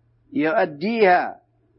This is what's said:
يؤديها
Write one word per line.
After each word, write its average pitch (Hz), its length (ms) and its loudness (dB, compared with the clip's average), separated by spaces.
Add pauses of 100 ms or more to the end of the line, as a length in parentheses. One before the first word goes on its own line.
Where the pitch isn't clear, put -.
(340)
يؤديها 160 1080 0 (380)